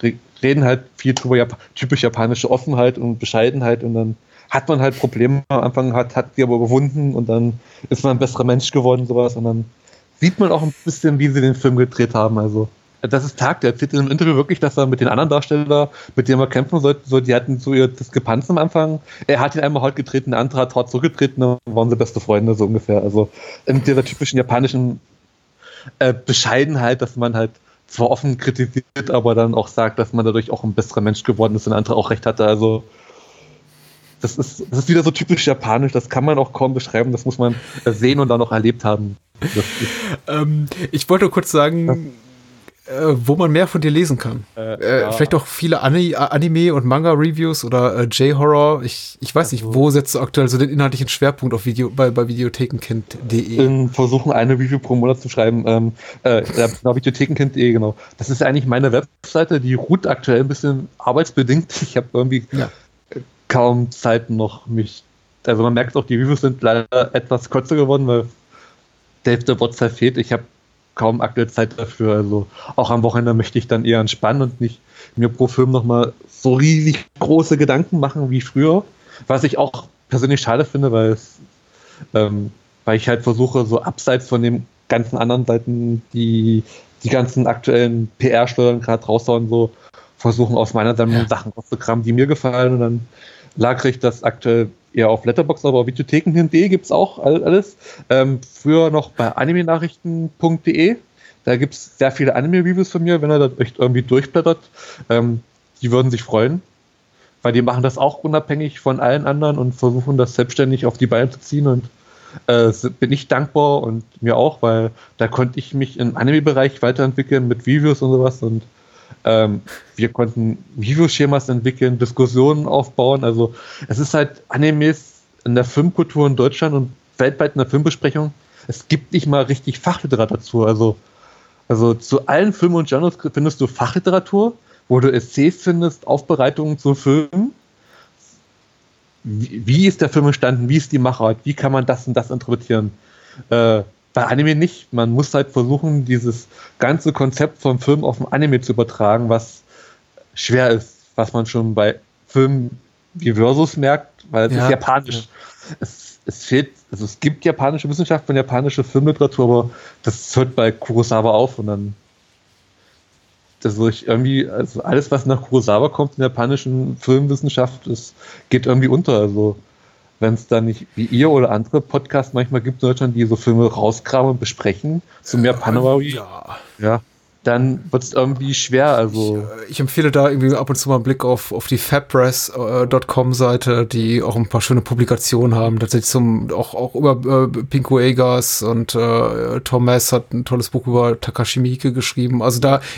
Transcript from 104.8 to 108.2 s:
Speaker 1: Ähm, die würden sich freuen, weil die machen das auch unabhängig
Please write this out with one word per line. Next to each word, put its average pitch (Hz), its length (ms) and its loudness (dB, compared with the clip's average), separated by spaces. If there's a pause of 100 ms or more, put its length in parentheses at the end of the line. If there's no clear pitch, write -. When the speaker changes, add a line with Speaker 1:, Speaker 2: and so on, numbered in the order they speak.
Speaker 1:
Ähm, 117 320 2 (400)
die 120 100 -2
würden 127 200 4
sich 117 100 -4
freuen, 139 400 0 (800)
weil 120 120 0
die 120 100 4
machen 123 180 0
das 127 160 0
auch 139 220 0
unabhängig 151 600 -2